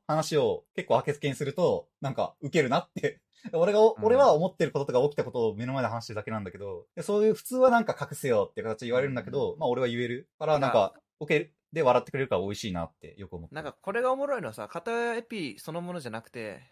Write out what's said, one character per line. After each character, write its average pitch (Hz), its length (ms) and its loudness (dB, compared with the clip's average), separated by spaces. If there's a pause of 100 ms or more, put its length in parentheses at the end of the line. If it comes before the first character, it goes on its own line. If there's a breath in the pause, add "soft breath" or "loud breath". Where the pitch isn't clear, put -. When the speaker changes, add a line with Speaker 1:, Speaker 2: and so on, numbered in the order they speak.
Speaker 1:
話 156 300 0
を 110 260 2 (120)
結 185 120 -6
構 117 100 4
あ 131 60 2
け 147 80 -2
す - 80 -4
け 151 80 -4
に 135 80 -4
す - 80 -6
る 139 100 -6
と、 135 360 0 (100)
な 135 120 -4
ん - 20 -6
か - 280 -4
ウ 139 100 -6
ケ 165 100 2
る 131 80 2
な 151 120 2
っ - 120 -16
て。 - 260 -4 (240 loud breath)
<laughs> - 100 -14
俺 175 200 2
が、 214 80 6
Speaker 2:
う 220 60 10
ん。 220 60 6 (100)
Speaker 1:
俺 220 120 6
は 262 180 8
思 160 140 2
っ - 80 -6
て 170 100 2
る 135 60 -4
こ 147 80 -2
と 139 140 -4
と - 0 -
か 123 120 6
起 147 60 2
き - 40 -12
た - 100 -2
こ 123 60 -10
と 117 180 0
を 101 60 -6
目 113 100 -8
の 127 80 -4
前 135 100 -2
で 113 60 0
話 113 160 -8
し - 20 -16
て 113 60 -12
る - 20 -6
だ 104 80 -6
け 113 80 -8
な 110 80 -4
ん 101 60 -8
だ 92 60 -10
け 98 60 -18
ど、 95 280 -12 (100)
で、 170 60 -10
そ 208 180 0
う 214 60 4
い 220 40 6
う 220 40 2
普 - 100 -6
通 254 140 -6
は 254 120 6
な 240 100 6
ん 226 40 -2
か - 160 -4
隠 139 160 -8
せ 135 140 -4
よ 104 200 4
っ - 40 -20
て 101 100 -8
形 110 180 -6
で 127 40 -10
言 120 100 -2
わ 127 60 2
れ 143 60 -2
る 135 40 -4
ん 131 40 -6
だ 117 80 -6
け 107 80 -12
ど、 120 220 -2
Speaker 3:
う - 40 -10
ん。 - 20 -20
Speaker 1:
ま 160 60 -4
あ、 123 40 0
俺 123 120 0
は 127 60 0
言 120 120 -4
え 123 80 -2
る 120 220 -8 (100)
か 156 60 -6
ら、 156 80 4
Speaker 3:
い - 20 4
や。 147 60 2
Speaker 1:
な 131 80 2
ん - 20 -2
か、 107 220 4 (260)
ウ 156 80 -10
ケ 151 120 2
る、 151 140 -8 (200)
で 160 80 -2
笑 123 200 6
っ - 40 -12
て - 60 -20
く 139 60 -6
れ 135 60 0
る 127 60 -6
か 101 80 2
ら 90 40 0
美 98 60 -4
味 104 80 -6
し 107 140 -8
い - 20 -6
な 85 140 -4
っ - 160 -16
て - 160 -20
よ 98 100 -16
く 92 80 -16
思 82 120 -12
っ - 20 -18
た。 - 40 -20
Speaker 3:
な 151 80 -10
ん - 40 -12
か 135 80 -10
こ - 180 -12
れ 226 100 -2
が 254 120 2
お - 20 0
も 277 120 -4
ろ 285 100 -2
い 214 40 -6
の 143 60 -6
は 110 60 -8
さ、 120 160 -10
片 233 240 -8
親 233 220 -2
エ 233 80 -8
ピ 185 360 -8
そ 160 140 -12
の 170 80 -8
も 175 100 -10
の 180 80 -8
じ 131 80 -10
ゃ 113 40 -10
な 110 100 -8
く - 80 -20
て、 110 320 -10 (100)